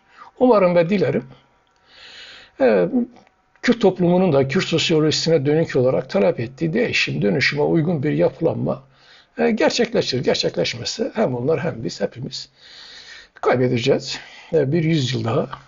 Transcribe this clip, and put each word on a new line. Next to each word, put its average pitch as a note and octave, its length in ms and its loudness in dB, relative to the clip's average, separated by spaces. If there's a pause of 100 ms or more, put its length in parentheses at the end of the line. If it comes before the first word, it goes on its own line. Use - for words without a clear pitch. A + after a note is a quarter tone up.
(400)
Umarım G3+ 360 4
ve E3+ 140 2
dilerim, C#3 340 0 (1400)
e, G#3 260 4 (760)
Kürt - 200 0
toplumunun F#3 520 2
da C#3 140 2
Kürt F#3 160 -2
sosyolojisine D#3 840 2
dönük D#3 300 0
olarak C3 340 0
talep G3 300 0
ettiği D#3 340 -4
değişim, E3 480 -2
dönüşüme C#3+ 400 0
uygun D#3 420 0
bir D3 80 0
yapılanma, D3 720 -2 (540)
e, A#3 140 2
gerçekleşir. A3 720 0
Gerçekleşmezse - 920 -4
hem C#3+ 220 -2
onlar C3+ 240 -2
hem B2+ 240 -6
biz - 180 -10
hepimiz - 480 -8 (840)
kaybedeceğiz. B2+ 840 0 (340)
E, C#3+ 180 2
bir E3+ 120 0
yüzyıl C3 400 0
daha C3+ 240 -2 (200)